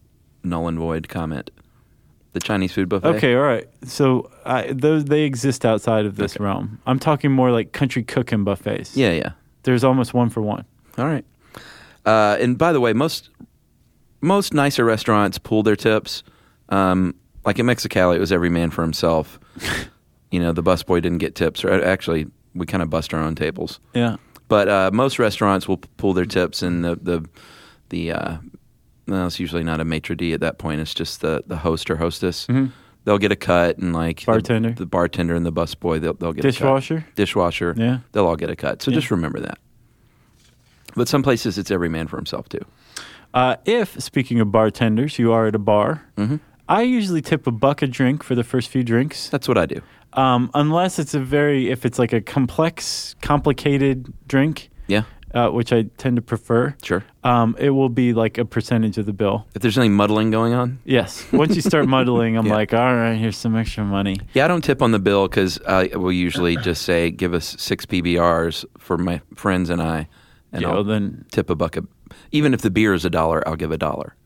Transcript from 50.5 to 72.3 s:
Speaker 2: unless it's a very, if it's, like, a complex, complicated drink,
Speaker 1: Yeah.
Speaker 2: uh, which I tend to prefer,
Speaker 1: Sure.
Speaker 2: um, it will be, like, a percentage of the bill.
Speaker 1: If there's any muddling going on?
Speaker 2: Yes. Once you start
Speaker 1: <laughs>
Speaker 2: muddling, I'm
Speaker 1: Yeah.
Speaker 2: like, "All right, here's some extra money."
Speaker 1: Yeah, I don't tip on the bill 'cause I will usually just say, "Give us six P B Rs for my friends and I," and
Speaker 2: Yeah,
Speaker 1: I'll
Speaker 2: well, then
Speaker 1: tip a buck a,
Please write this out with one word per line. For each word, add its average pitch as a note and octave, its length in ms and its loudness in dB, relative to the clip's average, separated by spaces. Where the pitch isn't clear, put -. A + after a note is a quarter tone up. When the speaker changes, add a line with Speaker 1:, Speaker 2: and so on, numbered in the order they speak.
Speaker 2:
unless D#3+ 460 2
it's D3+ 160 -4
a C#3+ 60 0
very, C#3 500 2
if B2+ 160 -2
it's, A2+ 100 -2
like, A#2+ 160 2
a A#2 80 2
complex, - 1000 -2
complicated C#3 920 0
drink, C#3+ 420 0
Speaker 1:
Yeah. G#2 140 2
Speaker 2:
uh, A#2+ 180 2
which A2+ 220 0
I A#2 100 4
tend B2 200 -2
to A#2 60 0
prefer, A#2+ 600 0
Speaker 1:
Sure. F2+ 220 -2
Speaker 2:
um, A#2 380 4
it C#3 100 2
will C3+ 180 2
be, B2 260 2
like, A2 220 0
a A#2+ 80 0
percentage A2 540 -2
of G2+ 80 -2
the G#2 60 -4
bill. G#2 420 -2
Speaker 1:
If - 80 -8
there's A2+ 160 2
any A#2 120 4
muddling G#2+ 420 2
going A2+ 220 2
on? B2 300 -2
Speaker 2:
Yes. A#2 480 0
Once E3 220 4
you E3+ 80 -2
start D3+ 240 2
Speaker 1:
<laughs> C3+ 100 4
Speaker 2:
muddling, A#2 400 2
I'm A2+ 100 0
Speaker 1:
Yeah. G#2+ 80 2
Speaker 2:
like, G#2+ 200 0
"All B2 220 4
right, A2+ 180 0
here's A2 220 -2
some A2+ 180 -2
extra A2+ 300 -2
money." G2 320 -2
Speaker 1:
Yeah, C3+ 120 4
I - 20 4
don't F3 160 0
tip C3+ 180 0
on A#2 80 4
the A2 80 2
bill G2 300 2
'cause F#2 400 0
I F#2 260 2
will F#2 160 0
usually F2 460 0
just E2 260 -2
say, E2+ 300 0
"Give F2+ 200 -2
us E2 280 -4
six - 260 -6
P F#2 140 -2
B E2+ 180 0
Rs E2 460 0
for F2 220 -4
my F2 220 -2
friends F#2 340 -2
and E2+ 100 -2
I," D#2+ 280 -4
and - 100 -4
Speaker 2:
Yeah, F2+ 80 -2
Speaker 1:
I'll F2+ 60 -2
Speaker 2:
well, G2+ 80 0
then G#2 460 -4
Speaker 1:
tip - 180 -2
a F2 60 0
buck E2 220 -4
a, - 80 -6